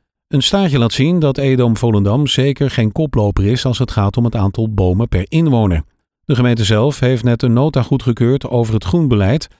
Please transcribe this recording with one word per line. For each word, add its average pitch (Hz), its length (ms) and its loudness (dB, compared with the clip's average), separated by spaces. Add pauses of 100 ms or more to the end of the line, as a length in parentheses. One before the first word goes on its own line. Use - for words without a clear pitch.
(280)
Een 135 140 0
staartje 175 360 0
laat 117 140 2
zien 170 260 0
dat 143 200 0
Edam-Volendam 120 880 2
zeker 135 440 0
geen 110 220 -2
koploper 104 540 -2
is 123 180 0
als 123 140 -2
het 123 120 -2
gaat 101 260 -2
om 120 80 0
het 120 120 -2
aantal 107 380 -2
bomen 98 340 0
per - 200 -2
inwoner. 117 540 2 (420)
De 147 100 0
gemeente 120 300 2
zelf 110 360 0
heeft 123 240 0
net 120 180 0
een 123 100 2
nota 135 300 0
goedgekeurd 127 680 -2
over 113 260 -2
het 104 100 -2
groenbeleid, 127 640 0 (120)